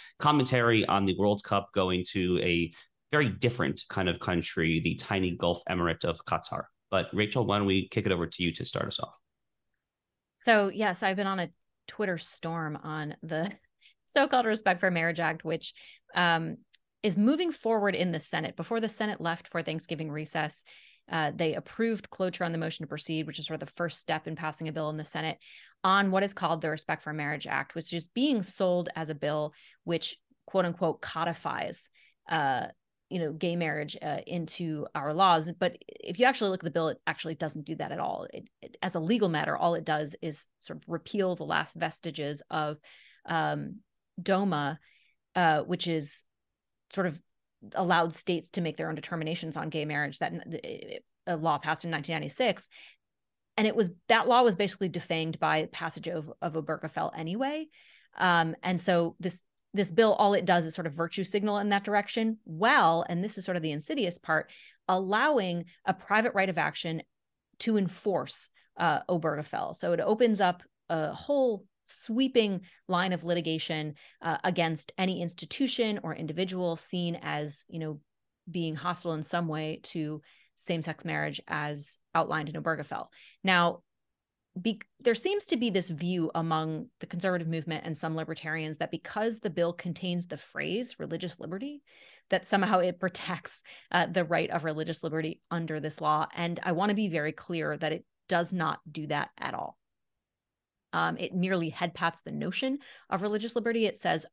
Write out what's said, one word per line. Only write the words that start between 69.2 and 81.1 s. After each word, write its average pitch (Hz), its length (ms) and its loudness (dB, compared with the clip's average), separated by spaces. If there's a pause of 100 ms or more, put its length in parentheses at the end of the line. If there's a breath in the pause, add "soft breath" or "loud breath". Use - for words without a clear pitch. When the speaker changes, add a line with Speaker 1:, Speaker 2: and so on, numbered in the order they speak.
Speaker 2:
So 175 200 0
it 165 80 0
opens 214 400 4
up 180 220 2 (260)
a 156 240 0
whole 254 500 0 (220)
sweeping 220 760 2 (260 loud breath)
line 185 240 2
of 165 140 -2
litigation, 160 680 0 (280 loud breath)
uh, 165 240 0
against 165 520 0
any 185 240 0
institution 208 800 -2
or 160 140 -4
individual 175 600 -2
seen 175 440 -2
as, 151 460 -4
you 175 100 -10
know, 156 220 -6 (500)
being 165 240 -2
hostile 170 380 -4
in 156 100 -2
some 170 280 -2
way 156 340 -4
to 151 380 -6 (340 soft breath)
same-sex 160 480 -4
marriage 151 420 -4